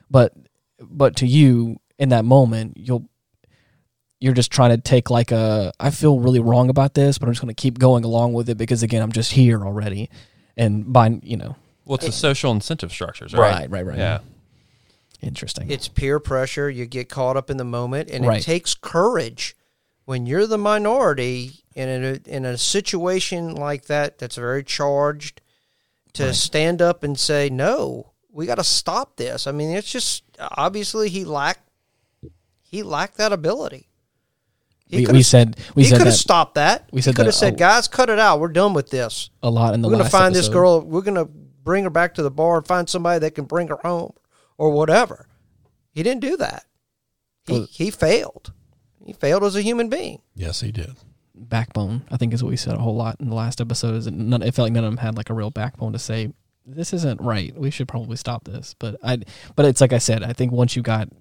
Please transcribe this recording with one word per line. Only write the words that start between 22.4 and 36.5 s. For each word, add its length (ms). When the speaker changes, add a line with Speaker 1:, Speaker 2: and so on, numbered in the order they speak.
Speaker 3:
a 140
situation 960
like 320
that 320
that's 180
very 260
charged 800
to 140
Speaker 1:
Right. 80
Speaker 3:
stand 480
up 200
and 160
say, 320
"No, 600
we 160
gotta 180
stop 520
this." 300
I 60
mean, 220
it's 160
just, 320
obviously 680
he 160
lacked, 440
he 200
lacked 340
that 160
ability. 560
He 100
Speaker 1:
We, 80
Speaker 3:
coulda 120
Speaker 1:
we 40
said, 340
we 80
Speaker 3:
he 60
Speaker 1:
said 80
Speaker 3:
coulda 140
Speaker 1:
that 60
Speaker 3:
stopped 380